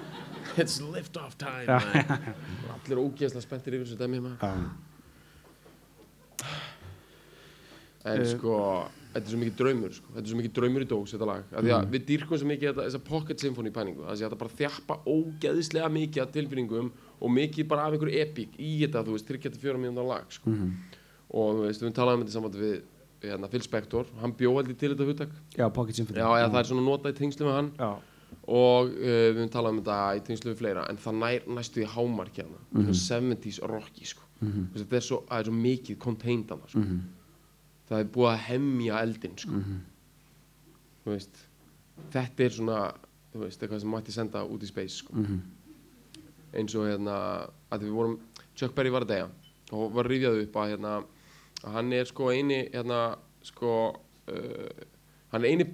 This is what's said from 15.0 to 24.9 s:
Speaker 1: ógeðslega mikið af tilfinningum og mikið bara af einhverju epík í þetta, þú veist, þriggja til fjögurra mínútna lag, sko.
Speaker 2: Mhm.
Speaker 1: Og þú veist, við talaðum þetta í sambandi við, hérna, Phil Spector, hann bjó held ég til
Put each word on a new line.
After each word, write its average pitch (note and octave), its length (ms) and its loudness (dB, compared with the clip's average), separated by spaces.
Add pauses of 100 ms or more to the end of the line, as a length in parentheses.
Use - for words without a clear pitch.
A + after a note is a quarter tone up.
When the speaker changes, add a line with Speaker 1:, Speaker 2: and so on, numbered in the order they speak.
Speaker 1:
ógeðslega D#3+ 840 2
mikið D3+ 320 0
af B2+ 100 -4
tilfinningum B2 600 -2 (280)
og A#2 100 2
mikið D3+ 380 4
bara D3 180 4
af D3+ 80 2
einhverju D3+ 280 0
epík D3+ 260 -4 (120)
í D3+ 260 0
þetta, B2+ 180 0
þú A2 120 -2
veist, G#2+ 100 -6
þriggja C3+ 260 -6
til A2+ 80 -14
fjögurra C3 220 -2
mínútna B2 240 -2
lag, B2 240 -2
sko. - 200 -2
Speaker 2:
Mhm. G2 220 2 (600)
Speaker 1:
Og A2 240 4
þú A2 100 2
veist, G#2+ 160 -2
við A#2 120 -2
talaðum B2 280 6
þetta G#2 80 -4
í G#2+ 60 -6
sambandi G#2+ 240 -4
við, G#2 220 0 (400)
hérna, G2 280 -6
Phil B2 120 0
Spector, A#2 440 -2 (140)
hann A#2+ 140 -2
bjó B2 200 6
held C3+ 140 2
ég B2 100 -8
til C#3+ 160 0